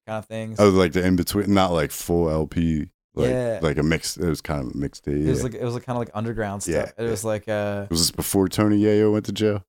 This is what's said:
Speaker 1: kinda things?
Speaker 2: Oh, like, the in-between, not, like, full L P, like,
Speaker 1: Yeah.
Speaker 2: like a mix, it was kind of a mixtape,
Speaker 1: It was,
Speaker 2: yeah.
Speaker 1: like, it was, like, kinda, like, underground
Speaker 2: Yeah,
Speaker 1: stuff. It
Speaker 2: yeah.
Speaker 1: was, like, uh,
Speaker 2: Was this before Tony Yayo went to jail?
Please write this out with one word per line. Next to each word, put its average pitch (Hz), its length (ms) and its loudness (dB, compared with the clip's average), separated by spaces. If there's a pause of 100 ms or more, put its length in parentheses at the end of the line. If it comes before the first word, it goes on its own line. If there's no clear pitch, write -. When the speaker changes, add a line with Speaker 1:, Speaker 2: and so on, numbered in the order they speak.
Speaker 1:
kinda 110 160 -8
things? 110 360 -10
Speaker 2:
Oh, 104 120 8
like, 92 220 6
the 90 120 2
in-between, 92 480 2
not, 95 200 4
like, 76 180 2
full 85 400 0
L 78 160 0
P, 82 420 0 (260)
like, 71 140 0
Speaker 1:
Yeah. 120 340 -2
Speaker 2:
like 73 140 2
a 76 60 0
mix, 78 340 0
it 87 100 -2
was 76 140 -2
kind 73 260 -4
of - 20 -6
a - 100 -8
mixtape, 71 480 -4
Speaker 1:
It - 20 2
was, 127 100 2
Speaker 2:
yeah. 131 60 -2
Speaker 1:
like, 117 100 -6
it 117 100 -8
was, 120 100 -4
like, 120 100 -10
kinda, 123 140 -6
like, 117 160 -6
underground 107 520 -6
Speaker 2:
Yeah, 80 200 0
Speaker 1:
stuff. - 100 -14
It 113 80 -6
Speaker 2:
yeah. 117 60 -2
Speaker 1:
was, 107 140 -4
like, 107 240 -4
uh, 104 420 -4
Speaker 2:
Was 82 100 -2
this - 100 2
before 95 380 0
Tony 107 320 2
Yayo 104 320 4
went 107 140 -2
to 104 60 -6
jail? 104 360 -2